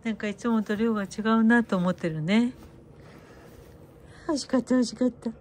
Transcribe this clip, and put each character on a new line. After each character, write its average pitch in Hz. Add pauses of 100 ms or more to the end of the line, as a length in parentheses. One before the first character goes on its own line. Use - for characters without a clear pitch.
な 226
ん 208
か 214
い 202
つ -
も 220
と 208
量 226
が 208
違 196 (180)
う 220
な 233
と 196
思 175
っ 180
て 175
る 156
ね。 220 (1800)
美 320
味 254
し -
か 262
っ 240
た、 -
美 254
味 226
し -
か 254
っ 247
た。 233 (100)